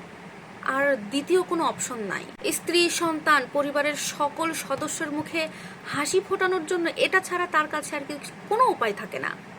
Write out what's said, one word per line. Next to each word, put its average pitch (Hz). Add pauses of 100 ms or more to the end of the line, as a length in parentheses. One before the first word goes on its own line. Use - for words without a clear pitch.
(640)
আর 277
দ্বিতীয় 277
কোনো 330
অপশন 240
নাই। 196
স্ত্রী, 339
সন্তান, 311
পরিবারের 285
সকল 311
সদস্যের 285
মুখে 311 (380)
হাসি 302
ফোটানোর 370
জন্য 339
এটা 370
ছাড়া 349
তার 311
কাছে 302
আর 285
কি 294 (340)
কোনো 494
উপায় 233
থাকে -
না। - (220)